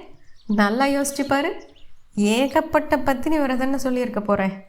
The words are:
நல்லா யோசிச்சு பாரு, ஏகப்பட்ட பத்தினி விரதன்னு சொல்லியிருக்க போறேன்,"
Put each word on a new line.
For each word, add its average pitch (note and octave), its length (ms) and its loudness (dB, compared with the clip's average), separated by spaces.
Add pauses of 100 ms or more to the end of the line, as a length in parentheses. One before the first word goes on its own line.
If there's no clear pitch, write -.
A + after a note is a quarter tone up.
(560)
நல்லா G#3+ 320 4
யோசிச்சு C#4 400 0
பாரு, C#4+ 240 0 (760)
ஏகப்பட்ட D4 720 2
பத்தினி D4 400 0
விரதன்னு C4 400 0
சொல்லியிருக்க B3 420 -2
போறேன்," G3 360 0 (120)